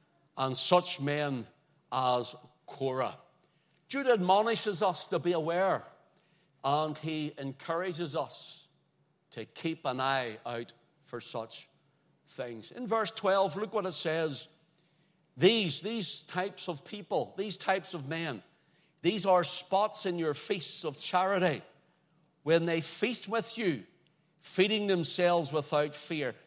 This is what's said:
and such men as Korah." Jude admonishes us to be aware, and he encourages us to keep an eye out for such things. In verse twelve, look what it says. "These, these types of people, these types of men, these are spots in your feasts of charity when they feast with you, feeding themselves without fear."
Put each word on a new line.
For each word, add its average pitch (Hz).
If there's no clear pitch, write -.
and 131
such -
men 139
as 127
Korah." 127
Jude 262
admonishes 208
us 180
to 180
be 175
aware, 165
and 151
he 156
encourages 165
us -
to 113
keep 160
an 127
eye 131
out 120
for 120
such -
things. 120
In 247
verse 214
twelve, 190
look 208
what 208
it 180
says. 156
"These, 180
these 214
types 185
of 151
people, 185
these 196
types 190
of 143
men, 156
these 185
are 180
spots 208
in 175
your 160
feasts -
of 147
charity 185
when 165
they 170
feast -
with 220
you, 160
feeding 208
themselves 175
without 147
fear." 139